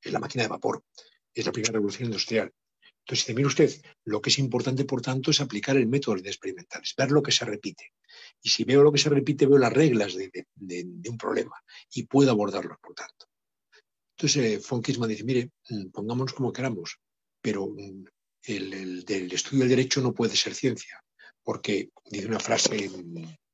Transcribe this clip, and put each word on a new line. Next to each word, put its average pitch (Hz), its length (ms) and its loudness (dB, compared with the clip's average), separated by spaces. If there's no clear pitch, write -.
Es - 100 -10
la 147 80 -2
máquina - 240 -4
de 107 60 -2
vapor, - 340 -4
es - 140 -6
la - 60 0
primera 110 220 -2
revolución 104 320 -2
industrial. 107 460 -2
Entonces, - 200 -2
dice, 110 100 -6
"Mire 139 120 2
usted, - 340 4
lo 104 160 -2
que - 80 -2
es 127 100 4
importante, 131 460 0
por 127 160 -2
tanto, 131 280 -2
es 151 120 4
aplicar 127 360 0
el 123 100 4
método 123 280 0
de 95 140 -8
experimentales, - 680 -10
ver 131 140 0
lo 147 100 6
que 131 100 -4
se - 140 2
repite. - 480 -8
Y - 80 -4
si - 140 0
veo 135 180 6
lo 147 100 10
que 143 60 0
se 147 120 2
repite, 139 360 4
veo 139 120 10
las 120 160 6
reglas 113 420 4
de, 92 140 -8
de, - 260 -10
de, 87 300 -8
de 87 240 -12
un 117 80 -10
problema - 380 -4
y 120 100 -6
puedo 135 280 6
abordarlo, 98 500 -2
por - 140 -20
tanto". - 320 -18
Entonces, 143 260 2
eh, 107 260 0
von 123 120 -2
Kirchmann 117 280 -2
dice, 104 140 -6
"Mire, 123 280 0
mm, 98 200 -8
pongámonos 120 440 -4
como 123 180 -2
queramos, 113 460 -6
pero, 98 260 -2
mm, 98 380 -14
el, 95 300 -6
el, 92 340 -8
el 92 240 -2
estudio 131 280 0
del 127 100 4
derecho 131 320 2
no 120 120 0
puede 113 220 0
ser - 200 -2
ciencia", - 460 -4
porque - 480 -4
dice 101 180 -6
una 110 140 -2
frase, 107 480 0
mm, 85 460 -12